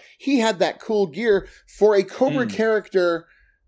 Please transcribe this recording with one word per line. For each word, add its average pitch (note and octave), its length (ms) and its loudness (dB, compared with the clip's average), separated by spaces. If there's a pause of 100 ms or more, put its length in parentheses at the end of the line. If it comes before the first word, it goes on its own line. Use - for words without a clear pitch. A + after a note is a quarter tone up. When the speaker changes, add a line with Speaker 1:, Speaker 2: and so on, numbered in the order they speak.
(180)
Speaker 1:
he C4+ 220 -2
had A3 200 0
that E3 200 -2
cool G#3 260 -2
gear G3 440 -2 (280)
for G#3 200 4
a G3 60 2
Cobra C4 420 -2
Speaker 2:
Mm. G#3 80 -8
Speaker 1:
character F#3+ 760 -2 (400)